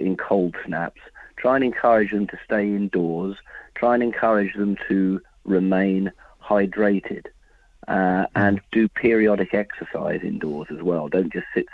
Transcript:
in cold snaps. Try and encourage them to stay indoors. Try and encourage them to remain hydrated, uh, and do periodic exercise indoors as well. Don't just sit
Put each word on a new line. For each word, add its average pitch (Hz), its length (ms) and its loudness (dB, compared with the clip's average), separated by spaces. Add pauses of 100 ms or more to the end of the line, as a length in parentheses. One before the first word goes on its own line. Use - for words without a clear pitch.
in 92 80 -2
cold 90 380 0 (100)
snaps. 82 360 -6 (420)
Try 127 140 2
and 135 80 2
encourage 117 520 2
them 101 160 0
to - 120 -14
stay 107 200 -2 (160)
indoors. 92 540 -2 (400)
Try 120 200 2
and 120 80 2
encourage 110 520 0
them 101 180 0 (160)
to 95 320 2 (240)
remain 95 680 2 (380)
hydrated, 101 760 0 (640)
uh, 92 360 2 (100)
and 101 200 4 (180)
do 113 100 4 (220)
periodic 107 480 2 (120)
exercise 82 580 -6
indoors 80 540 -6
as 80 120 -12
well. 80 200 0
Don't 85 240 0
just 90 220 -8
sit 90 200 -2